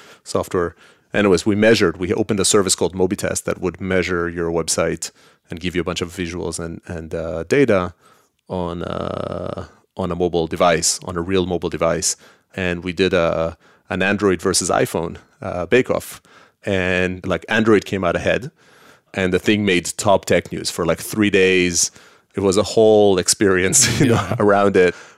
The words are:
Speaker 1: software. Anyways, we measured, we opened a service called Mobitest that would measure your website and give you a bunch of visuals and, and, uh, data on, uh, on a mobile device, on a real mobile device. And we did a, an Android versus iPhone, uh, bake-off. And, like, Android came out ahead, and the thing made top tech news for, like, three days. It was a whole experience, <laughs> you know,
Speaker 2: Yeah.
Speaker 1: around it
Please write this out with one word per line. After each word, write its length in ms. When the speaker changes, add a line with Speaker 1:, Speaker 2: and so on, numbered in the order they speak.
Speaker 1:
software. 500
Anyways, 300
we 100
measured, 440
we 160
opened 260
a 40
service 300
called 200
Mobitest 500
that 160
would 220
measure 480
your 200
website 600
and 100
give 140
you 80
a 20
bunch 160
of 80
visuals 500
and, 280
and, 280
uh, 300
data 480
on, 340
uh, 840
on 160
a 60
mobile 300
device, 580
on 140
a 20
real 240
mobile 240
device. 480
And 260
we 120
did 180
a, 460
an 120
Android 380
versus 300
iPhone, 480
uh, 240
bake-off. 560
And, 600
like, 200
Android 380
came 200
out 120
ahead, 340
and 220
the 40
thing 280
made 180
top 260
tech 260
news 200
for, 160
like, 120
three 300
days. 600
It 60
was 160
a 60
whole 560
experience, 840
<laughs> 0
you 60
know, 80
Speaker 2:
Yeah. 240
Speaker 1:
around 400
it 160